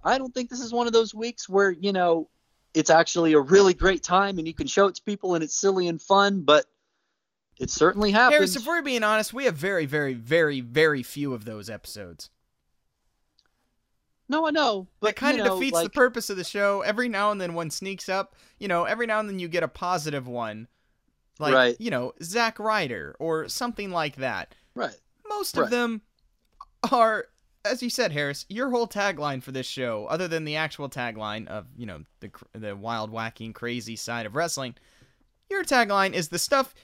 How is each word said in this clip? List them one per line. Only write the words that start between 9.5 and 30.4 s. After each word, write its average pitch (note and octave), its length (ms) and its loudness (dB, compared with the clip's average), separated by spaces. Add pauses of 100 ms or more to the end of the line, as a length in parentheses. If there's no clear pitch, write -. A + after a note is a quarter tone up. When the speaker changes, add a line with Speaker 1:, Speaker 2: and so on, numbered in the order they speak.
Speaker 2:
very, E3+ 300 -2
very, C#3 280 -2
very, C#3+ 460 2
very C3+ 420 2
few C#3+ 320 -6
of G#2+ 120 -10
those G#2+ 240 -12
episodes. G2 600 -14 (2000)
Speaker 1:
No, D#4 200 0
I D4+ 40 0
know, A3+ 360 0 (120)
but, G#3 160 0
Speaker 2:
That - 40 -
kinda C4+ 180 2
Speaker 1:
you G#3+ 120 0
know, F#3+ 100 0
Speaker 2:
defeats F3 180 -2
the E3+ 60 2
Speaker 1:
like G3+ 100 -6
Speaker 2:
purpose B3 360 2
of G3 80 -6
the F3+ 60 -4
show. G3+ 380 0
Every A3 260 -2
now G#3 240 0
and G3+ 80 -4
then F3 140 -4
one E3 160 -4
sneaks F#3+ 400 -8
up. F#3+ 260 -4 (240)
You G3+ 80 -8
know, E3+ 180 2
every A3+ 200 -2
now G#3+ 140 0
and G#3+ 100 -4
then F#3+ 100 -6
you F3 80 -6
get E3 160 0
a D#3 40 0
positive D3+ 600 -4
one. A2+ 400 -8 (720)
Like, D3 140 2
Speaker 1:
Right. B2 260 6
Speaker 2:
you A3 120 -6
know, B2+ 220 -4 (100)
Zack A3+ 360 -2
Ryder C#3+ 600 -2
or D#3+ 300 -4
something A3 420 -6
like D#3 260 -4
that. A#2+ 380 -6 (180)
Speaker 1:
Right. - 220 -8 (340)
Speaker 2:
Most G#4 280 -6
of E3 60 2
Speaker 1:
Right. G#3+ 80 -4
Speaker 2:
them A#3 300 -2 (880)
are, A3+ 360 4 (360)
as A#3+ 200 -2
you A#3+ 60 -2
said, A3+ 240 0
Harris, C#3+ 360 -4
your B3 220 -4
whole A#3 160 0
tagline D3 560 -4
for C3+ 80 -16
this C3 160 -6
show, A2+ 400 -4
other F3 200 -2
than D#3+ 180 -2